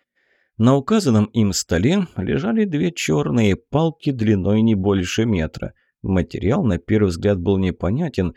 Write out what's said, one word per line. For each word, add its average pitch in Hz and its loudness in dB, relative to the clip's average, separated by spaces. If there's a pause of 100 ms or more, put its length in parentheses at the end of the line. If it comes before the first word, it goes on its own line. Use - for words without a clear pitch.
(580)
На 123 4
указанном 135 2
им 104 0
столе 147 0 (100)
лежали 170 -2
две 170 -2
чёрные 135 0
палки 151 -2
длиной 107 0
не 113 4
больше 98 0
метра. 85 -4 (280)
Материал, 95 -2
на 101 0
первый 104 0
взгляд, 101 0
был 95 0
непонятен, 95 -2